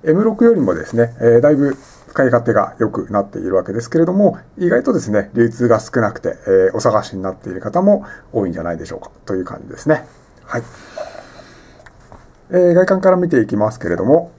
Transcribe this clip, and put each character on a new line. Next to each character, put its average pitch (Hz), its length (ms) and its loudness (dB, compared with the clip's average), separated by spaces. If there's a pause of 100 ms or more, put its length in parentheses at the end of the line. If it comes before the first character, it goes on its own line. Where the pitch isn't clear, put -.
エ 160 80 0
ム 180 140 2
六 220 180 2
よ 233 100 6
り 190 60 2
も 98 160 0
で 80 100 -8
す 113 120 -6
ね、 117 240 0
え 117 160 6
ー、 120 40 6
だ 147 100 4
い 151 40 4
ぶ 139 220 0 (320)
使 - 140 0
い - 20 4
勝 120 180 2
手 117 80 0
が 104 260 0
良 110 120 0
く - 200 -8
な 101 120 0
っ 101 80 -6
て 101 100 -12
い 92 40 -8
る 92 120 -2
わ 90 80 2
け - 80 -10
で 107 80 -6
す 117 100 -12
け 165 100 0
れ 165 60 4
ど 180 60 -4
も、 196 260 2 (200)
意 175 100 -2
外 233 160 0
と 262 80 -2
で 185 80 0
す 113 120 -6
ね、 104 220 -2
流 117 160 2
通 120 200 -2
が 110 100 4
少 - 220 -4
な 104 100 0
く - 80 -14
て、 - 160 -6 (100)
え - 40 -6 (240)
ー、 - 20 -10
お 101 60 -4
探 107 220 2
し - 120 -14
に 95 60 -8
な 95 100 -6
っ - 60 -14
て - 120 -16
い 92 40 -10
る 92 80 -10
方 - 200 -4
も 202 240 2 (280)
多 104 140 -2
い - 20 -4
ん 82 40 -8
じ 85 60 -10
ゃ 82 40 -8
な 85 100 -6
い 82 40 -8
で 82 80 -12
し - 60 -14
ょ - 60 -10
う - 20 -12
か - 120 -18 (140)
と 98 100 -6
い 92 40 -4
う 92 60 -6
感 - 180 -14
じ - 60 -18
で - 80 -16
す - 100 -8
ね。 151 180 0 (380)
は - 140 -10
い。 120 60 -8 (1900)
え - 40 -8
ー、 175 200 4
外 185 120 4
観 190 160 0
か 190 100 4
ら 185 60 4
見 180 120 -2
て 139 100 2
い 107 80 0
き - 80 -4
ま 107 160 0
す - 80 -16
け - 80 -8
れ 87 80 0
ど 87 80 -4
も 160 340 2